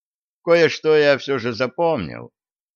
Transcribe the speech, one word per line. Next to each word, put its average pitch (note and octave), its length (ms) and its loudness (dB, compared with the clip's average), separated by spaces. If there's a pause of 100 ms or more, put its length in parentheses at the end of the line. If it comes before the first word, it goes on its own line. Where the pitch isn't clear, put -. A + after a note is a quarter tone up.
(440)
Кое-что D#3 520 2
я C#3+ 220 4
всё C3+ 220 -6
же A#2 140 -6
запомнил G#2+ 760 -6 (440)